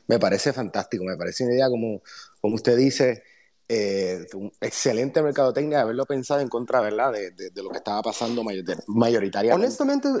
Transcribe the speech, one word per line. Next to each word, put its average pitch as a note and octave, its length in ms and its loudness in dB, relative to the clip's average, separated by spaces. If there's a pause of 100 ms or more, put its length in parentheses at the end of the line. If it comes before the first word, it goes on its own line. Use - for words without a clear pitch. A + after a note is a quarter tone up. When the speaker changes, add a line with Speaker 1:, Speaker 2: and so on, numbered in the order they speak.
Speaker 1:
Me A#2 140 4
parece G2 340 2
fantástico, G#2 500 -4
me F#2 140 -4
parece F2 260 -4
una A#2+ 100 2
idea C3 160 4
como, A2+ 320 -2 (380)
como G#2+ 140 0
usted A#2 240 4
dice, B2+ 460 4 (440)
eh, G2 640 -2
un G2 180 -10 (100)
excelente B2+ 640 0
mercadotecnia C#3+ 540 0
de B2+ 60 4
haberlo A#2+ 220 -2
pensado C#3+ 360 -2
en B2+ 80 -2
contra, A#2+ 320 0
¿verdad? A2 320 0
De, G2 180 -8
de, F#2 180 -14
de G2 140 -12
lo G2 60 -10
que - 80 -8
estaba G#2 260 -4
pasando A#2 400 -4
mayor-, F#2+ 220 -6
de, F2+ 100 -4 (120)
mayoritariamente. A2+ 800 2
Speaker 2:
Honestamente, C#4 420 0 (120)